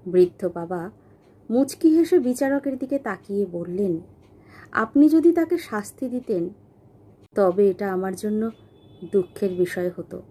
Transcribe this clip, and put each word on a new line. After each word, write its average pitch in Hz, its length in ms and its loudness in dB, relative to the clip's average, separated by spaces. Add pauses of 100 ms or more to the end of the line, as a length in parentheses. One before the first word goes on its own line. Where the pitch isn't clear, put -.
বৃদ্ধ 180 480 2
বাবা 170 360 -8 (600)
মুচকি 262 380 2
হেসে 330 300 4
বিচারকের 269 600 -2
দিকে 277 200 -4
তাকিয়ে 202 540 -4
বললেন, 175 480 -4 (720)
"আপনি 277 360 4
যদি 320 240 6
তাকে 339 260 0
শাস্তি 226 500 -8
দিতেন, 226 400 -4 (880)
তবে 196 360 4
এটা 190 220 -4
আমার 185 240 -4
জন্য 214 340 -4 (640)
দুঃখের 196 380 -2
বিষয় 180 460 -2
হতো 180 340 -14